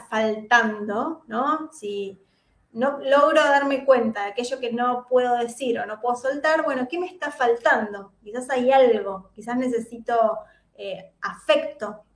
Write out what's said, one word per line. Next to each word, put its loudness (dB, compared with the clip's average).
faltando, 0
¿no? -4
Si -10
no -2
logro 4
darme 2
cuenta 4
de -6
aquello -6
que -4
no -2
puedo 4
decir -4
o -6
no -10
puedo -2
soltar, 0
bueno, -2
¿qué -6
me -4
está -8
faltando? 0
Quizás -8
hay 2
algo, 4
quizás -8
necesito, -2
eh, -12
afecto, -4